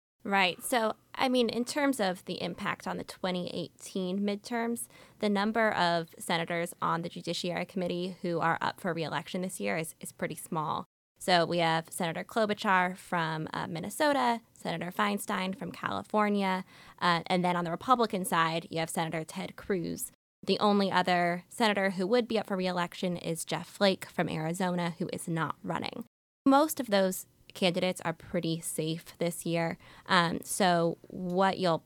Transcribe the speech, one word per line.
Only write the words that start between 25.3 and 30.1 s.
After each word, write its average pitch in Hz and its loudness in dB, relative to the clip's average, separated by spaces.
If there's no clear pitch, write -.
running. - -6
Most 277 6
of 240 -6
those 190 2
candidates 180 0
are 165 0
pretty 165 -4
safe 160 -4
this 170 -2
year. 165 0
Um, 170 4